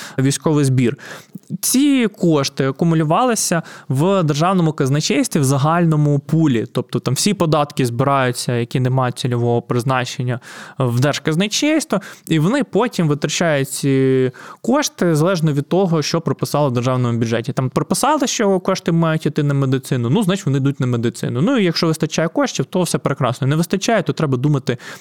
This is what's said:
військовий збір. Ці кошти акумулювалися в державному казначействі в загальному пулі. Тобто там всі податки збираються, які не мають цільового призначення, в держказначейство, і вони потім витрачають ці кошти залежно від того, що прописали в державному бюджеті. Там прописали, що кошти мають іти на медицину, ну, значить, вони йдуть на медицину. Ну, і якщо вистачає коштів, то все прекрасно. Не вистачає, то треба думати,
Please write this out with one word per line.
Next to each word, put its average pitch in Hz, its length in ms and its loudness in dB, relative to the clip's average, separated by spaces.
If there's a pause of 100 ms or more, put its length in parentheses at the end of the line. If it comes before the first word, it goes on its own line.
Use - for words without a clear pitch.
(180)
військовий 139 480 0
збір. 127 320 2 (640)
Ці 262 460 2
кошти 143 600 0
акумулювалися 170 960 0 (280)
в 175 340 2
державному 156 500 2
казначействі 156 680 0
в 139 40 2
загальному 147 760 2
пулі. 143 520 2
Тобто - 280 -4
там 165 140 -2
всі 202 200 0
податки 151 520 0
збираються, 127 680 0
які 120 260 -2
не 127 100 0
мають 127 300 0
цільового 120 420 0
призначення, 123 800 -2 (400)
в 123 200 0
держказначейство, 196 1040 0 (260)
і 156 120 2
вони 226 240 2
потім 190 440 0
витрачають 147 600 0
ці 131 600 2 (300)
кошти 226 540 0
залежно 156 380 2
від 143 160 -4
того, 165 320 2
що 165 200 -2
прописали 143 480 -2
в - 20 -2
державному 123 480 0
бюджеті. 117 340 -2
Там 131 160 -2
прописали, 277 580 0
що 196 320 0
кошти 185 320 -2
мають 165 340 2
іти 151 180 -2
на 143 100 0
медицину, 135 560 0
ну, 208 140 2
значить, 196 220 -2
вони 139 120 0
йдуть 135 220 0
на 131 80 0
медицину. 120 540 -2
Ну, 254 160 2
і 202 60 2
якщо 170 240 0
вистачає 160 400 -2
коштів, 240 380 -2
то 185 160 -2
все 160 160 0
прекрасно. 127 500 -2
Не 147 80 2
вистачає, 196 480 0
то 135 100 -4
треба 139 240 0
думати, 131 400 0 (240)